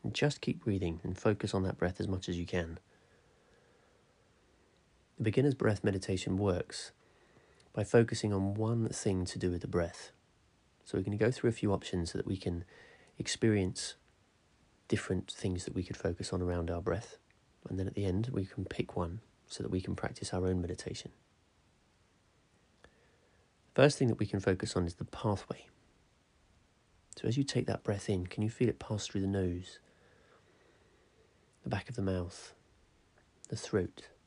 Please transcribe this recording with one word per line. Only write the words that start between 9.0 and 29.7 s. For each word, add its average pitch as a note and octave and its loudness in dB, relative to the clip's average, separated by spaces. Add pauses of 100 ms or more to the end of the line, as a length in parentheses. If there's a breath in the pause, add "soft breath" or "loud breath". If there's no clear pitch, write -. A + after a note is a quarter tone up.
to - -8
do F2+ 0
with F2 -2
the - -8
breath. - -2 (760)
So - -2
we're F#2+ 0
gonna G2+ 0
go A2 6
through B2 2
a - -2
few G#2 0
options F#2 0
so - -4
that - -2
we G2 -2
can F2+ -4 (540 loud breath)
experience - 2 (920)
different - 0
things F2+ -4
that - -6
we F2+ -2
could E2+ -8
focus - -2
on F2+ -2
around F2 0
our E2+ -2
breath. F#2+ -4 (500)
And F#2 -2
then F#2+ 0
at F#2+ -4
the G2+ -2
end, G#2 0
we F#2+ 0
can F#2 -8
pick - -4
one F2 -4 (260)
so - -12
that - -4
we F#2 0
can - -4
practice - -8
our F#2 0
own F2+ 2
meditation. - -8 (2750 soft breath)
First C#3+ 6
thing C3+ 4
that A2+ 2
we G#2+ 2
can G2+ -2
focus - 0
on F2+ 2
is E2+ -6
the - -8
pathway. - -4 (1500)
So - -2
as A#2 2
you C#3 4
take C3+ 0
that - -4
breath G2+ -2
in, F#2 2
can - -4
you G#2+ 2
feel A#2+ 2
it - 0
pass - -4
through G2+ -2
the G2 2
nose, F#2 0 (1900 soft breath)